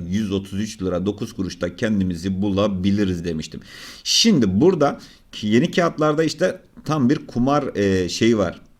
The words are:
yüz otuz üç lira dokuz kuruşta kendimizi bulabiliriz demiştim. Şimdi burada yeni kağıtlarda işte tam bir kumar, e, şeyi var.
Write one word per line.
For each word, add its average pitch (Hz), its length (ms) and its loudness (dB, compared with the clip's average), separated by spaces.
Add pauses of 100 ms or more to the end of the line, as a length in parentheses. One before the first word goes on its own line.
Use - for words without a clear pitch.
yüz 98 240 -2
otuz 98 280 -4
üç 110 220 -8
lira 90 240 -2
dokuz 104 260 -4
kuruşta 90 440 -6
kendimizi 95 680 -2
bulabiliriz 98 840 0
demiştim. 80 360 -6 (440)
Şimdi 117 560 4
burada 156 400 4 (420)
yeni 117 280 2
kağıtlarda 160 540 0
işte 180 360 -2 (240)
tam 139 260 2
bir 156 160 0
kumar, 135 500 0
e, 95 320 2
şeyi 113 300 2
var. 87 220 -2 (200)